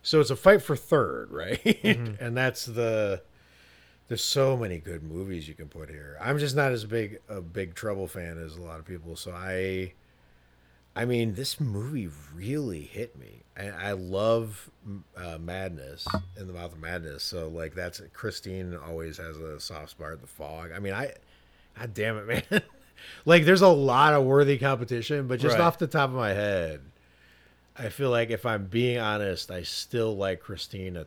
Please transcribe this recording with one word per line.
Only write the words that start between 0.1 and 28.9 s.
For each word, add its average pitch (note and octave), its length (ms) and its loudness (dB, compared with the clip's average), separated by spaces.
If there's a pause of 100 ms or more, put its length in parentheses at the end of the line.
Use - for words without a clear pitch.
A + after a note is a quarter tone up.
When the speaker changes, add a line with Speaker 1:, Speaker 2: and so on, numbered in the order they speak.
Speaker 1:
it's C3 100 4
a A#2 60 0
fight G3 260 8
for C#3+ 140 -2
third, C#2 520 2
<laughs> - 20 -20
right? E2+ 340 -4
Speaker 2:
Mm-hmm. A#2+ 580 2
Speaker 1:
And A#2+ 140 -4
that's B2+ 300 0
the, A2 560 0 (840)
there's A#2 160 -4
so C3+ 320 4
many G2 220 -4
good E2 240 -10
movies E2 460 -8
you D2+ 60 -14
can D2+ 140 -16
put D#2 200 -16
here. D2 320 -16
I'm C3 180 0
just C#3+ 180 -2
not C3+ 160 4
as A2 120 -2
big G#2+ 440 -4
a G2+ 120 -8
Big E2+ 340 -8
Trouble G2 320 -4
fan E2+ 320 -10
as E2 180 -12
a F2 40 -14
lot E2 200 -12
of D#2 60 -18
people. E2 300 -12
So F#2 160 -12
I, F#2 600 -4 (1040)
I A2+ 80 -2
mean, A#2 300 2
this C3 260 -6
movie A2+ 480 -4 (260)
really G#2 480 -6
hit G#2 360 -12
me. A1+ 240 -20 (140)
I, G2 340 -8
I - 20 -2
love, G2+ 760 0 (460)
uh, E2+ 220 -10
Madness, E2+ 680 -8 (320)
In G2 80 -12
the F2+ 60 -12
Mouth E2+ 200 -10
of D#2+ 80 -16
Madness. D#2+ 420 -8
So, E2 260 -6
like, D#2+ 260 -8
that's, F2 260 -8 (140)
Christine F#2 600 -8
always E2 440 -10
has E2 180 -12
a D#2 240 -12
soft D2+ 300 -12
spot. D#2 300 -12
The C2+ 80 -20
Fog. D#2+ 460 -10
I F#2 40 -10
mean, G2 160 -4
I, C3 180 -6 (680)
God A#2 140 -10
damn G#2+ 260 -2
it, G#2 80 -10
<laughs> B2 240 -2
man. G#3 120 2 (640)
Like, D#3+ 200 10
there's F3+ 180 10
a G3 60 12
lot C#3+ 460 8
of C#3 100 6
worthy C#3 340 6
competition, C3 680 0
but B2 140 0
just B2 160 6
Speaker 2:
Right. E3+ 80 6
Speaker 1:
off E3+ 140 4
the E3 100 0
top C#3+ 220 2
of B2+ 60 -4
my A2 140 0
head, F#2 500 0 (960)
I A#2 140 -6
feel C#3 200 0
like A#2 200 2
if A2 160 -2
I'm G#2 200 -2
being A#2+ 320 2